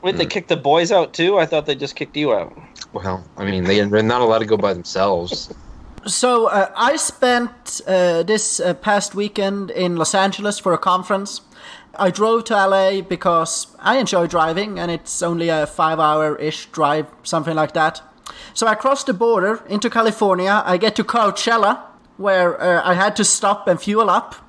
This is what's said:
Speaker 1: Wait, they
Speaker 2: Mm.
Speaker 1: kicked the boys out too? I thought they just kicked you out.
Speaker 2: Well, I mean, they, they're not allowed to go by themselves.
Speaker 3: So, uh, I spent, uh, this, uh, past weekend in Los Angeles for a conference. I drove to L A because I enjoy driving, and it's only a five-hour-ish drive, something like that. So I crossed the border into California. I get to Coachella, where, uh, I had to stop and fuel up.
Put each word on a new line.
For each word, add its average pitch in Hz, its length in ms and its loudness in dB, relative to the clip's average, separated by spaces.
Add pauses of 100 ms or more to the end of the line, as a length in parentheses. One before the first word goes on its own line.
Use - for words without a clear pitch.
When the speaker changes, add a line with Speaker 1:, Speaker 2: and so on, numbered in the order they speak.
Speaker 1:
Wait, 185 140 -2
they 170 100 0
Speaker 2:
Mm. - 40 -8
Speaker 1:
kicked 185 180 -6
the 165 80 2
boys 156 360 2
out 175 200 2
too? 185 260 2
I 160 80 2
thought 156 200 -2
they 147 80 0
just 135 220 -10
kicked - 200 -8
you 147 160 0
out. 95 240 -4 (360)
Speaker 2:
Well, 95 320 -6 (120)
I 101 80 -8
mean, 95 200 -2
they, 98 160 2
they're 104 220 2
not 120 180 2
allowed 113 200 4
to 107 60 -4
go 107 100 2
by 101 160 0
themselves. 87 800 -4 (540)
Speaker 3:
So, 233 400 0
uh, 196 300 0
I 247 200 2
spent, - 920 -2
uh, 180 340 2
this, 208 380 -2
uh, 175 140 0
past 196 420 -2
weekend 202 560 -4
in 175 240 -2
Los 160 180 -2
Angeles 202 440 0
for 185 140 0
a 160 60 0
conference. 196 640 -2 (580)
I 190 120 2
drove 220 340 0
to 226 120 0
L 196 180 4
A 196 260 2
because 170 680 0 (140)
I 240 180 2
enjoy 185 300 0
driving, 175 500 0
and 170 120 -4
it's - 320 -6
only 170 260 -2
a 156 180 0
five-hour-ish 156 1000 0
drive, 151 400 0 (180)
something 160 320 -2
like 156 160 0
that. 160 300 0 (520)
So 233 120 -2
I 214 100 2
crossed 269 300 0
the 254 80 0
border 220 540 2
into 214 220 -2
California. 208 720 2
I 185 120 2
get 214 200 0
to 220 80 0
Coachella, 220 760 2 (380)
where, 190 420 2
uh, 170 280 2
I 180 60 4
had 196 220 0
to 208 80 2
stop 202 420 0
and 175 140 2
fuel 214 300 0
up. 196 260 0 (120)